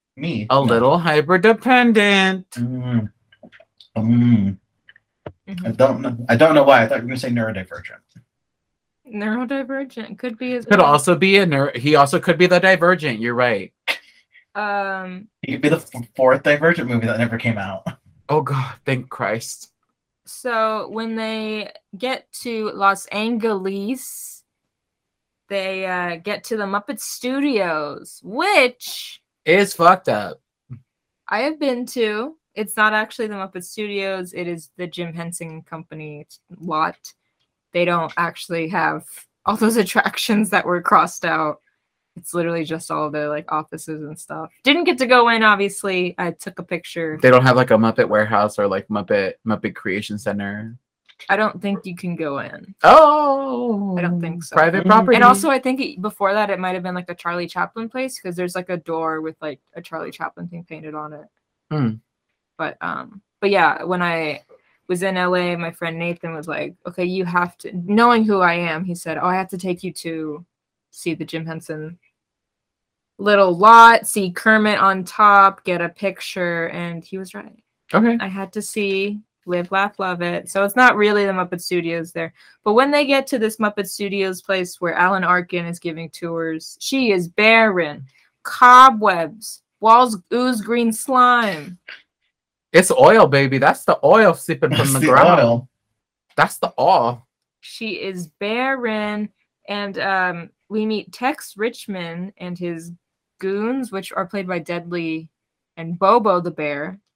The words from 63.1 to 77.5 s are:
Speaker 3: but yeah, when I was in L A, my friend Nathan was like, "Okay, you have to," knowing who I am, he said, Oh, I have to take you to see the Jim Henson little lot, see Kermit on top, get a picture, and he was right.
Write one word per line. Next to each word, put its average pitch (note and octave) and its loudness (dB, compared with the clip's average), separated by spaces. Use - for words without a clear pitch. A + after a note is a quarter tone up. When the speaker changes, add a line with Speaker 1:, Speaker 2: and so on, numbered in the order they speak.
Speaker 3:
but G3+ 0
yeah, E3 2
when F3+ -4
I E3 -4
was F3+ -4
in F#3+ -2
L F3+ 0
A, F3 -2
my E3+ -8
friend E3 -10
Nathan E3+ -8
was D#3 -14
like, D3+ -8
"Okay, F3+ -6
you F3+ -4
have F3 -2
to," - -16
knowing A3 2
who G3+ 2
I F3 4
am, E3+ -4
he F3 -6
said, E3 -8
Oh, C3 -4
I F3+ 0
have F#3 -4
to F#3+ -10
take F3+ -6
you F3+ -8
to D#3+ -10
see E3 -8
the D#3+ -10
Jim D#3+ -10
Henson D#3+ -12
little G3 4
lot, A3+ 10
see F#3+ -2
Kermit G#3+ 2
on F#3+ 2
top, G3+ 4
get F3 -2
a E3+ -4
picture, F3 -6
and E3+ -10
he - -14
was F#3+ -14
right. G#3 -18